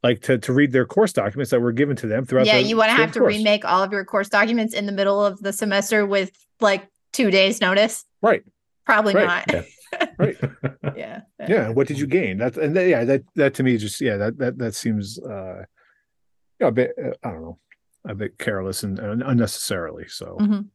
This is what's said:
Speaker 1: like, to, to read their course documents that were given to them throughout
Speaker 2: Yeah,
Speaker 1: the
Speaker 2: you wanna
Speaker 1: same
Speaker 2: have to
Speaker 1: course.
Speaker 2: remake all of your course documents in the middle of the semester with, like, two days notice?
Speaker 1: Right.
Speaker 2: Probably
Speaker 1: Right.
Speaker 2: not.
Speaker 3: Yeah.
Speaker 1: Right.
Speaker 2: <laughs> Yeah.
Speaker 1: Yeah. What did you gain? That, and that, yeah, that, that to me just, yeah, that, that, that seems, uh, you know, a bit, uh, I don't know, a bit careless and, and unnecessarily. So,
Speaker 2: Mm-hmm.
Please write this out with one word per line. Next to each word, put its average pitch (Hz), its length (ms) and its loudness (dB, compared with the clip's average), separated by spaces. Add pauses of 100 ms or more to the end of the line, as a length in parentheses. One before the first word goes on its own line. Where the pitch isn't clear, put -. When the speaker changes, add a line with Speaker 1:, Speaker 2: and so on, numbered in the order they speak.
Speaker 1:
like, 120 180 2
to, 131 160 0
to 127 140 -4
read 139 180 4
their 123 160 2
course 208 260 2
documents 110 380 -2
that 127 100 4
were 120 120 0
given 139 240 0
to - 100 -8
them 113 180 -2
throughout 131 220 2
Speaker 2:
Yeah, 214 160 6
Speaker 1:
the 208 60 0
Speaker 2:
you 226 80 0
wanna 220 160 4
Speaker 1:
same 233 80 4
Speaker 2:
have 190 140 2
to 240 40 -4
Speaker 1:
course. 214 160 4
Speaker 2:
remake 214 300 2
all 185 180 2
of 190 80 -2
your 202 140 -4
course 202 240 -2
documents 220 440 0
in 202 140 -4
the 202 60 -4
middle 196 340 2
of 196 140 -4
the 196 120 -4
semester 202 540 0
with, 196 240 0 (300)
like, 196 260 2 (260)
two 220 200 2
days 196 280 4
notice? 202 440 2 (180)
Speaker 1:
Right. 214 220 2 (420)
Speaker 2:
Probably 214 280 4
Speaker 1:
Right. 196 120 4
Speaker 2:
not. 175 260 -2
Speaker 3:
Yeah. - 540 -4 (100)
Speaker 1:
Right. 139 260 0
Speaker 2:
<laughs> - 540 -8
Yeah. - 260 -12 (260)
Speaker 1:
Yeah. 165 220 0
What 131 180 2
did 147 100 -6
you 143 80 -2
gain? 131 320 0
That, 120 180 -2
and 156 200 -2
that, 185 100 2
yeah, 139 180 4
that, 135 180 2 (120)
that 139 200 2
to 135 100 -2
me 120 140 4
just, 104 220 -6
yeah, 117 180 0
that, 107 200 -2
that, 127 200 -4
that 113 180 -6
seems, 107 420 -4
uh, 95 460 -14 (960)
you - 40 0
know, 123 40 4
a 120 40 2
bit, 123 200 0 (100)
uh, 131 80 -6 (140)
I 113 80 -8
don't 80 100 -12
know, 82 160 -14 (480)
a 107 80 -8
bit 98 240 -10
careless 95 460 -6
and, 98 160 -6
and 110 240 -6
unnecessarily. 101 840 -2
So, - 340 -16
Speaker 2:
Mm-hmm. 208 200 2 (140)